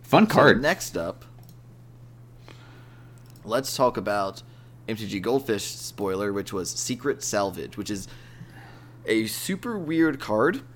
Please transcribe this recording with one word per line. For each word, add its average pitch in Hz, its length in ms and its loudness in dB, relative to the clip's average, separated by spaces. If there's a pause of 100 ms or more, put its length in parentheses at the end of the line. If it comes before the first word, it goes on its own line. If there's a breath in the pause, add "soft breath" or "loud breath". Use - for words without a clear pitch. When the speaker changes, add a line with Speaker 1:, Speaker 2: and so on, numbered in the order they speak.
Speaker 1:
Fun 208 260 6
Speaker 2:
So - 60 -2
Speaker 1:
card. 131 280 8
Speaker 2:
next 160 360 -2
up, 85 260 -6 (2250 soft breath)
let's 123 320 -2
talk 123 180 4
about 101 480 -2 (460 soft breath)
M 110 80 -4
T 110 100 -8
G 98 140 -6
Goldfish 117 420 0
spoiler, 98 680 -4
which 98 180 -6
was 92 180 -4
Secret - 540 -4
Salvage, 98 540 -4
which 101 120 -6
is 98 200 -6 (960 loud breath)
a 110 220 2
super 196 500 -6
weird 160 420 2
card 139 420 2 (140)